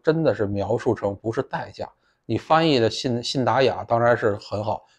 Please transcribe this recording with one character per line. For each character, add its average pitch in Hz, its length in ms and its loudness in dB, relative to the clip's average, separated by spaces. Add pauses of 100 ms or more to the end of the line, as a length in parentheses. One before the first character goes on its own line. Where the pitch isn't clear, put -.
真 160 220 2
的 131 100 4
是 104 120 -2
描 101 320 -2
述 117 160 0
成 101 220 -2
不 110 160 -6
是 135 100 -4
代 - 320 -8
价。 - 160 -10 (360)
你 113 120 -2
翻 165 300 2
译 143 120 4
的 113 100 4
信-， 120 340 -4
信 135 200 -2
达 117 180 2
雅 110 220 0
当 117 180 0
然 120 140 4
是 104 220 0
很 101 260 -8
好， 101 220 -6 (140)